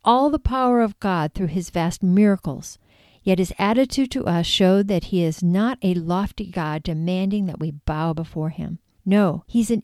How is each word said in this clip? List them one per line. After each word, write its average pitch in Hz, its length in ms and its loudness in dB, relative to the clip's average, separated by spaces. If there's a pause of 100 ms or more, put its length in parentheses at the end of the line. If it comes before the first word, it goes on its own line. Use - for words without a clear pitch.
all 254 260 4
the 294 100 0
power 247 420 2
of 214 180 -2
God 170 340 -2
through 190 140 -2
His 165 220 -6
vast 170 340 -2
miracles. 190 760 2 (460)
Yet 185 160 2
His 185 180 -2
attitude 247 540 0
to - 140 -4
us 170 200 0
showed 196 440 2
that 185 160 0
He 180 180 0
is 160 180 -2
not 202 400 2
a 185 120 2
lofty 180 540 -4
God 156 360 -6
demanding 185 600 -2
that 165 160 -6
we 156 100 -4
bow 156 400 -4
before 160 380 -6
Him. 160 300 -8 (260)
No, 190 420 2
He's 233 240 0
an 220 120 0